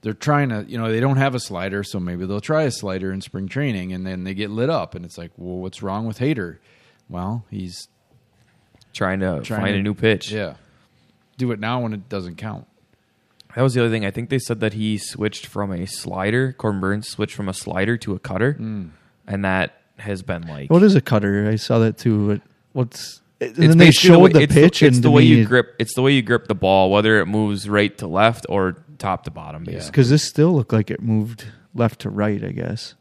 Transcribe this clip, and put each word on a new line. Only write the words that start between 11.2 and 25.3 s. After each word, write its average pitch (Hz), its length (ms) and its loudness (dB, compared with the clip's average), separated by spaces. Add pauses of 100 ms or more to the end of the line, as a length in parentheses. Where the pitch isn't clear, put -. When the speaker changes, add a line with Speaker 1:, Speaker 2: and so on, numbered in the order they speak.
Speaker 1:
Do 127 140 -2
it 107 80 -6
now 120 220 -4
when 113 120 -6
it 101 140 -12
doesn't 90 280 -8
count. 107 300 -12 (880)
Speaker 2:
That 117 60 -2
was 131 120 2
the 127 80 0
other 117 80 0
thing. 110 160 -2
I 98 60 -4
think 117 180 -10
they 123 100 -2
said 117 200 -6
that 107 140 -2
he 107 240 -4
switched - 480 -8
from 101 260 -8
a 90 160 -6
slider. 107 720 -4
Corbin 104 240 -4
Burns 101 260 -2
switched - 280 -8
from 101 140 -8
a 95 40 -6
slider 95 440 -4
to 104 160 -8
a 92 60 -8
cutter, 113 400 -2
Speaker 1:
Mm. 107 300 -10 (380)
Speaker 2:
and 101 180 -4
that 95 360 -4 (160)
has 101 240 -8
been, 87 260 -8
like, 71 220 -14
Speaker 3:
What 175 140 6
is 208 100 6
a 151 80 4
cutter? 101 480 0
I 110 60 0
saw 117 240 0
that 113 180 2
too. 104 340 0
It, 104 100 -4 (320)
what's, - 480 -8 (180)
and 123 120 -6
Speaker 2:
It's 117 80 -12
Speaker 3:
then 165 180 6
they 175 80 10
Speaker 2:
basically 175 240 8
the 170 60 12
Speaker 3:
showed 175 80 10
Speaker 2:
way, 185 100 8
Speaker 3:
the 147 80 8
Speaker 2:
it's 147 120 2
the, 147 80 8
Speaker 3:
pitch, 165 220 6
Speaker 2:
it's 135 140 8
Speaker 3:
and 120 80 4
Speaker 2:
the - 20 6
Speaker 3:
to - 40 6
Speaker 2:
way 127 120 8
Speaker 3:
me 120 40 8 (100)